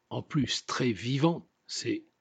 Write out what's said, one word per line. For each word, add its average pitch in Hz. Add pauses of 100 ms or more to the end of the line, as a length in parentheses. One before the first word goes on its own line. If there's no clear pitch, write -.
en 131
plus -
très 123
vivantes 135 (180)
ces - (140)